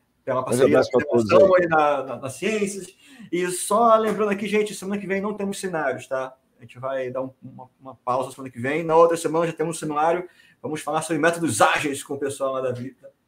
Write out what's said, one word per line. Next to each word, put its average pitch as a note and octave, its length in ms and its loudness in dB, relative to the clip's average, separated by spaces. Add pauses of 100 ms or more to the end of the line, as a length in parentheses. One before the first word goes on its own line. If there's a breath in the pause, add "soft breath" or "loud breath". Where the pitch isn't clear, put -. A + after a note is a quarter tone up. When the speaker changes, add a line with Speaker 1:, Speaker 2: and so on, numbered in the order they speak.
(240)
Speaker 1:
pela B2+ 200 -2
Speaker 2:
Grande - 20 -10
Speaker 1:
parceria, B2+ 320 4
Speaker 2:
abraço B2+ 140 2
pra B2 100 2
Speaker 1:
pela - 100 -4
Speaker 2:
todos A#2 160 2
Speaker 1:
participação F#3 300 8
Speaker 2:
aí. F3+ 60 4
Speaker 1:
aí E3+ 60 0
na, D3 340 2 (120)
na, A2+ 60 -12
nas B2+ 140 -8
ciências. G3+ 520 -4 (420 loud breath)
E F3 220 -2
só A3 460 2
lembrando G#3 340 0
aqui, G3+ 160 -4
gente, G#3 260 0
semana G3+ 280 -6
que G3 60 -10
vem G3 120 -2
não G#3 140 -4
temos G3 260 -6
cenários, D3 480 -4
tá? C3 260 -6 (240)
A - 40 -20
gente B2 180 -20
vai C3 320 -6
dar C3 120 -6
um, C3 80 -10 (100)
uma, B2+ 280 -20 (120)
uma C3 140 -20
pausa C3 360 -4
semana C3 180 -14
que A#2+ 120 -14
vem. C#3+ 200 -2
Na D#3+ 140 0
outra E3 220 8
semana E3 280 -2
já E3 60 -2
temos D#3+ 240 -4
um - 40 -12
seminário. E3 460 0 (360 soft breath)
Vamos D3+ 180 -8
falar D#3 220 -4
sobre D3+ 200 -4
métodos E3 400 0
ágeis D#3 400 0
com D3 120 -12
o C3+ 60 -6
pessoal C3+ 340 -4
lá C3 80 -4
da B2+ 100 -2
Vita, B2 400 -12 (160)